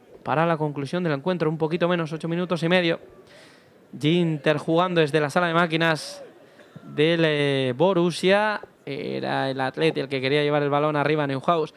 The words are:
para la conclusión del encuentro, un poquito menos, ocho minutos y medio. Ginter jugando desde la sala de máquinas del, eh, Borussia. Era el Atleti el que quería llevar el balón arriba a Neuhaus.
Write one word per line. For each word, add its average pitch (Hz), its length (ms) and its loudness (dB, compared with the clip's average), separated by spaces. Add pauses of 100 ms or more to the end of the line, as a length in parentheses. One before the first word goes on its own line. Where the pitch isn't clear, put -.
(240)
para 147 220 2
la 170 120 2
conclusión 147 460 -4
del 160 100 0
encuentro, 160 360 -2
un 160 80 -4
poquito 165 300 0
menos, 165 260 -2
ocho 160 140 -8
minutos 170 340 -2
y 165 80 0
medio. 175 300 2 (1000)
Ginter 156 600 2
jugando 170 420 2
desde 151 180 2
la 147 120 -2
sala 175 160 2
de 165 80 0
máquinas 160 680 0 (600)
del, 156 420 2
eh, 139 500 0
Borussia. 185 840 2 (220)
Era 135 680 -4
el 131 100 -4
Atleti 151 380 0
el 135 100 -4
que 135 100 -2
quería 139 220 2
llevar 147 220 2
el 143 60 0
balón 147 260 0
arriba 147 280 0
a 143 40 -2
Neuhaus. 156 500 -2